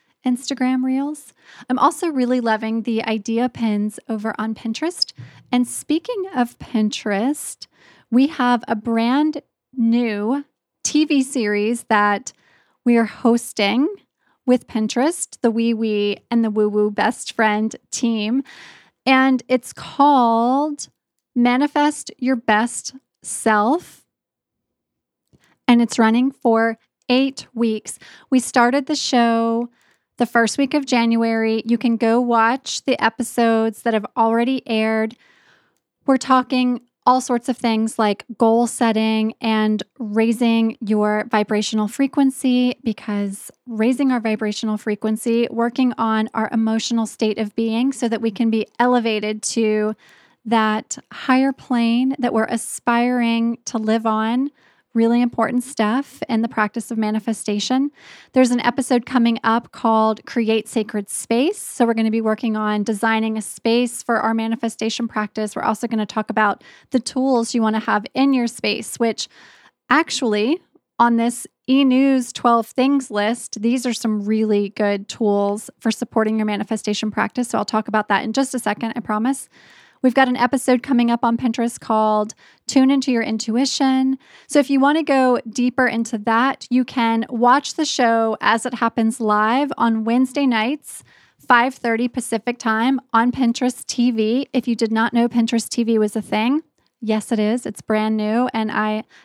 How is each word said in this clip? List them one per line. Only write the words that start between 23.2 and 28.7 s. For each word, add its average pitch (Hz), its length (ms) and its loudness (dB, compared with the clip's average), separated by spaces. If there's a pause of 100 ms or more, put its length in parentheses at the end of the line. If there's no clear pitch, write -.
Self. 220 840 -2 (1600)
And 240 120 6
it's 233 200 0
running 233 320 2
for 226 460 0 (300)
eight 262 460 0
weeks. 226 460 -4 (280)
We 254 120 4
started 247 460 2